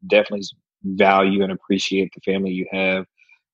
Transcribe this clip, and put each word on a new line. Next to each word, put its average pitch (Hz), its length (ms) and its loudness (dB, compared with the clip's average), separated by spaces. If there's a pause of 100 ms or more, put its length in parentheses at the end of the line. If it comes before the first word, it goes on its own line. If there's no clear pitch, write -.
definitely 101 380 2 (400)
value 98 580 2
and 95 80 -2
appreciate 95 640 -2
the - 60 -20
family 98 300 -2
you 92 200 -4
have. 95 360 -2 (480)